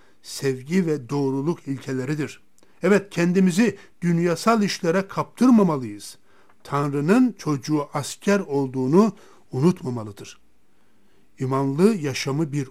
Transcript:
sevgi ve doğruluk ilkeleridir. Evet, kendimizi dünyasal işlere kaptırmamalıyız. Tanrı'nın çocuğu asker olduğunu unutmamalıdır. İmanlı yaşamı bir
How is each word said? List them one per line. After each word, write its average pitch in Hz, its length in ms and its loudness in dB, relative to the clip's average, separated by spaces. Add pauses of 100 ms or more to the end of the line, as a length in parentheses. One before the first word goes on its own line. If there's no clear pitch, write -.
(240)
sevgi 143 640 -2
ve 143 240 -4
doğruluk 143 580 -2
ilkeleridir. 135 760 -6 (400)
Evet, 196 260 2
kendimizi 180 680 2 (240)
dünyasal 175 640 0
işlere 180 440 -2
kaptırmamalıyız. 156 1120 2 (460)
Tanrı'nın 147 680 2
çocuğu 147 640 -4
asker 196 460 -2
olduğunu 143 760 0 (360)
unutmamalıdır. 127 880 -4 (1000)
İmanlı 139 560 2
yaşamı 143 560 -4
bir 139 200 -4